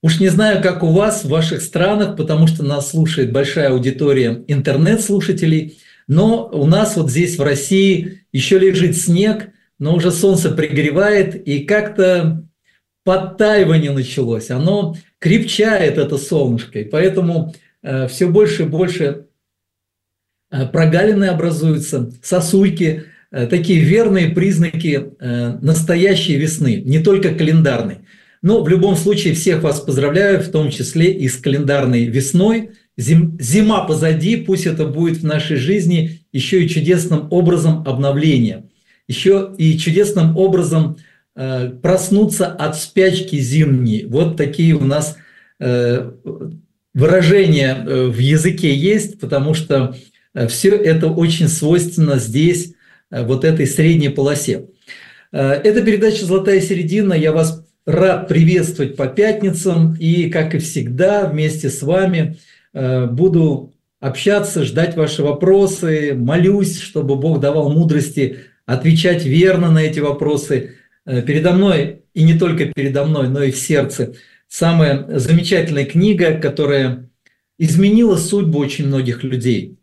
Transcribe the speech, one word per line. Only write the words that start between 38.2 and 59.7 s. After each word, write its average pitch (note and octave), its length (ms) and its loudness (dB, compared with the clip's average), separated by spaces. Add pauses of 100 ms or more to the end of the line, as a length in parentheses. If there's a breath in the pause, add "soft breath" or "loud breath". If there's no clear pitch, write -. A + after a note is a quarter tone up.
еще G3 500 0
и D#3+ 220 2
чудесным E3+ 580 2
образом, E3 600 0 (380 loud breath)
э, C3 360 -6 (100)
проснуться F#3+ 640 2
от D#3 320 -6
спячки - 600 0
зимней. B2+ 680 0
Вот D#3 320 -2
такие D#3 380 0
у C#3 80 -2
нас, C#3+ 340 -2 (420 soft breath)
э, B2 520 -2 (840)
выражения, D#3+ 880 2
э, C3 260 -2
в A2+ 100 -4
языке D#3 560 0
есть, G#3 440 -2
потому D3 360 -2
что, C3+ 400 -2 (400 loud breath)
э, B2 120 -2
все G3 280 2
это D#3+ 320 2
очень E3 400 0
свойственно D#3 720 0
здесь, D3+ 560 -2 (340 soft breath)
э, A#2+ 160 -6
вот C3 180 -2
этой D#3+ 220 2
средней D#3 440 2
полосе. C#3 580 -4 (640 loud breath)
Э, C#3 220 0
это G#3+ 280 2
передача G#3 440 2
«Золотая F#3+ 360 2
середина». F#3 520 0
Я D#3 180 2
вас D#3+ 320 -2 (240)
рад F#3 400 0
приветствовать E3 680 2
по C3+ 100 -4
пятницам. F#3 920 0